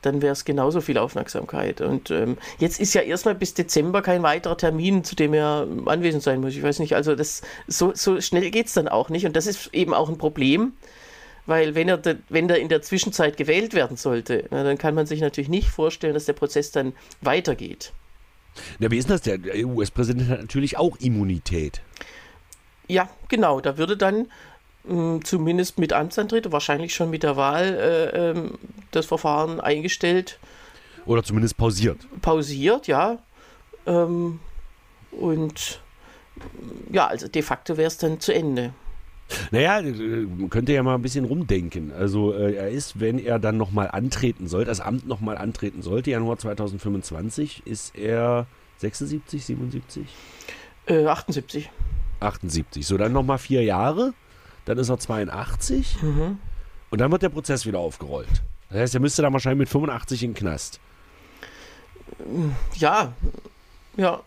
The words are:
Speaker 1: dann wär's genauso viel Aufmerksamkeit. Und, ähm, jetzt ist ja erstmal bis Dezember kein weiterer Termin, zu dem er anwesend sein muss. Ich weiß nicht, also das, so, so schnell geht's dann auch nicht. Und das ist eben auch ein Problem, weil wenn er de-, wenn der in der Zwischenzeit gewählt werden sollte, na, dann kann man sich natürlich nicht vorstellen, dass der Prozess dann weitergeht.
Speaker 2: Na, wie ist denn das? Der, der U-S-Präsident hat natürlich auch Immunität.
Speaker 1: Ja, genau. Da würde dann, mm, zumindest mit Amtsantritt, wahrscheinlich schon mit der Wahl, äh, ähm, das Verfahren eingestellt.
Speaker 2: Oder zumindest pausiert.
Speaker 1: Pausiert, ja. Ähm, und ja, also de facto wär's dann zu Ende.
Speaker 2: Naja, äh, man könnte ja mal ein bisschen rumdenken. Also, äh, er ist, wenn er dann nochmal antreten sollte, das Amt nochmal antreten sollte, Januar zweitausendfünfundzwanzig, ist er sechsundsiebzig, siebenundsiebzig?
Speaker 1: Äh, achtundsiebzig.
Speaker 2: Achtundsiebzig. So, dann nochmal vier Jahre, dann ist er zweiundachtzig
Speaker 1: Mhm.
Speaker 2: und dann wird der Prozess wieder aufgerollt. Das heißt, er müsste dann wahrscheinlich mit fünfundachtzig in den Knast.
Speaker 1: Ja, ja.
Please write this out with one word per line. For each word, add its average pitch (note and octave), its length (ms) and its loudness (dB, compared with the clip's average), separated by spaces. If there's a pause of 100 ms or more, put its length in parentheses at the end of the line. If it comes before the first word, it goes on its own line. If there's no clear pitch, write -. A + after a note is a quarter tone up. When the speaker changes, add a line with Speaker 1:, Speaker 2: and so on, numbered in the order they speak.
Speaker 1:
dann C#3+ 180 2
wär's C#3 240 0
genauso C#3+ 360 2
viel C3+ 180 0
Aufmerksamkeit. - 800 -2
Und, - 300 -2
ähm, A2+ 260 0 (220)
jetzt E3+ 200 0
ist G3+ 140 0
ja F#3+ 80 4
erstmal F3+ 340 0
bis F#3 200 -4
Dezember F3 480 2
kein F3+ 200 2
weiterer E3 360 2
Termin, E3+ 440 2
zu - 140 -8
dem D3+ 160 4
er D3+ 340 2 (200)
anwesend D#3+ 360 2
sein C3 180 2
muss. C3+ 140 -2
Ich C#3+ 80 -6
weiß C#3+ 160 2
nicht, D#3 160 2
also D3+ 220 4
das, - 260 -4 (240)
so, F3+ 280 2
so - 260 2
schnell F3+ 300 0
geht's A3+ 240 0
dann D#3 140 2
auch - 200 2
nicht. F3 180 -2
Und D#3 80 0
das E3 120 2
ist - 260 -4
eben E3 220 2
auch D3+ 160 2
ein D#3+ 80 -4
Problem, D#3 560 2 (720)
weil D#3 280 4
wenn E3 140 4
er F3+ 80 6
de-, D#3 220 0 (100)
wenn D#3+ 200 2
der E3+ 100 6
in C#3+ 100 0
der D#3 140 4
Zwischenzeit F3+ 540 0
gewählt F3+ 380 2
werden C3 220 2
sollte, A#2+ 540 0
na, C#3 120 0
dann C#3 140 2
kann D3+ 180 0
man D#3 120 2
sich D#3 140 -4
natürlich C#3+ 280 0
nicht F#3 220 4
vorstellen, D#3+ 440 0
dass D3+ 120 -2
der C#3+ 80 0
Prozess D3 360 0
dann C3 220 0 (280)
weitergeht. B2+ 720 -2 (840)
Speaker 2:
Na, A2 120 2
wie A#2 80 4
ist B2+ 100 0
denn G3+ 60 6
das? F3 80 0
Der, G2 160 0
der F#2+ 280 -2
U-S-Präsident B2 600 0
hat B2 120 0
natürlich C#3 360 -2
auch F3+ 220 2
Immunität. F#2 800 0 (1080)
Speaker 1:
Ja, F3+ 220 2 (200)
genau. E3+ 320 4
Da C#3 160 0
würde E3+ 200 2
dann, G#3 320 2 (560)
mm, E3 400 0
zumindest F3 540 0
mit F3 140 2
Amtsantritt, G#3 600 0
wahrscheinlich D3 420 0
schon E3 160 0
mit D#3+ 140 -2
der C#3+ 120 2
Wahl, C#3+ 280 2
äh, E3+ 680 2
ähm, E3 280 -6 (340)
das D#3+ 140 0
Verfahren D#3+ 520 0
eingestellt. F3 800 0 (680)
Speaker 2:
Oder A2+ 180 2
zumindest G#2+ 320 0
pausiert. A2 500 2 (140)
Speaker 1:
Pausiert, D#3 640 2
ja. F3+ 320 2 (680)
Ähm, E3+ 520 0 (720)
und D#3 720 -4 (1120)
ja, F3 160 4
also A2+ 180 -6
de D#3 160 0
facto D3+ 360 -2
wär's D#3+ 180 2
dann D#3 240 -2
zu - 120 0
Ende. B2+ 420 0 (760)
Speaker 2:
Naja, D#3+ 280 2
äh, G3 40 -2
man A2 680 -4
könnte B2+ 240 2
ja C3+ 80 4
mal B2+ 140 4
ein B2 40 0
bisschen C3 240 -2
rumdenken. G2 680 -2
Also, G2+ 440 2
äh, G#2 200 0
er G2 140 -4
ist, B2 320 -6
wenn A2+ 180 2
er A#2+ 200 0
dann G#2+ 180 0
nochmal G2+ 340 0
antreten A2+ 560 -2
sollte, F#2 200 0
das G#2+ 140 -4
Amt B2+ 280 -4
nochmal A2 300 -4
antreten G#2 420 -6
sollte, A#2+ 300 -2
Januar A2+ 260 0
zweitausendfünfundzwanzig, G#2 1300 -6
ist - 320 -12
er A#2 500 0 (300)
sechsundsiebzig, C#3+ 680 -8
siebenundsiebzig? B2+ 640 -8 (760)
Speaker 1:
Äh, D#3 220 4
achtundsiebzig. D3+ 640 -4 (500)
Speaker 2:
Achtundsiebzig. D#2+ 640 -4
So, F#2+ 120 0
dann A2 160 2
nochmal C3+ 240 2
vier B2+ 240 2
Jahre, C#3 500 2 (520)
dann A#2 140 -2
ist B2 100 0
er B2 100 0
zweiundachtzig A2+ 1040 -2
Speaker 1:
Mhm. D#3 360 0 (520)
Speaker 2:
und G#2+ 100 0
dann C3+ 100 4
wird F3+ 120 2
der F#3 80 2
Prozess C#3+ 360 -4
wieder F#2+ 120 -2
aufgerollt. C#2+ 640 -2 (280)
Das G2 100 -2
heißt, B2 140 0
er B2 60 4
müsste D3 220 2
dann C#3 100 4
wahrscheinlich C3+ 280 2
mit C3 80 2
fünfundachtzig C3 540 -2
in A#2+ 80 -2
den G#2+ 60 -8
Knast. D#2+ 440 -6 (2000)
Speaker 1:
Ja, D3+ 360 2 (840)
ja. F#3 300 2